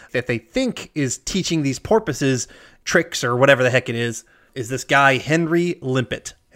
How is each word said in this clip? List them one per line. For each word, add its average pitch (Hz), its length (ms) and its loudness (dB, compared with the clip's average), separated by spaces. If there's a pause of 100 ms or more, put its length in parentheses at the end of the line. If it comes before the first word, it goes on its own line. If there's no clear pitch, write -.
(100)
that 123 160 -4
they 120 120 -2
think - 580 -6
is 135 220 -2
teaching 165 440 -2
these 135 160 -2
porpoises 143 680 0 (360)
tricks - 380 0
or 123 140 -2
whatever 131 260 6
the 127 80 2
heck 123 180 0
it 120 60 -4
is, 117 300 -6 (320)
is 117 120 -8
this 127 140 -6
guy, 139 360 4
Henry 170 600 0
Limpet. 131 540 -4 (220)